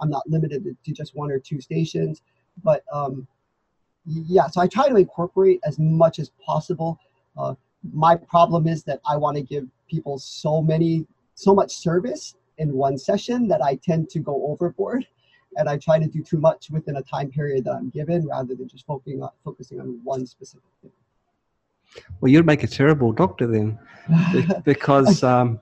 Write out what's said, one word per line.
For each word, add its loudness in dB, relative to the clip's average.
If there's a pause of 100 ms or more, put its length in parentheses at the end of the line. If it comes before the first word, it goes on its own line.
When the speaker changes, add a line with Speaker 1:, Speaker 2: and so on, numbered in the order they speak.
Speaker 1:
I'm -2
not -6
limited -2
to, -10
to -8
just -12
one -8
or -2
two -8
stations. -4 (420)
But, 2
um, -6 (800)
y-, -6
yeah, 2
so -2
I 4
try 2
to 2
incorporate 2
as -4
much 4
as -8 (140)
possible. -4 (400)
Uh, -6 (380)
my 4
problem 2
is -2
that -6
I 0
wanna -2
give -8 (220)
people -6
so -4
many, 0 (280)
so 4
much 2
service -4 (240)
in -2
one 0
session -2
that 2
I 2
tend -2
to -4
go -4
overboard, -4 (500)
and 0
I -2
try 2
to 0
do -4
too -2
much 0
within -6
a -8
time -8
period -4
that -4
I'm -8
given -2
rather -6
than -12
just -20
focusing -8
on, -10 (140)
focusing -14
on -12
one -6
specific -20 (100)
thing. -20 (1300)
Speaker 2:
Well, 4
you'd 8
make 4
a -4
terrible 2
doctor 0
then, -2 (540)
be-, 2
Speaker 1:
<laughs> -8
Speaker 2:
because, 4
um, 2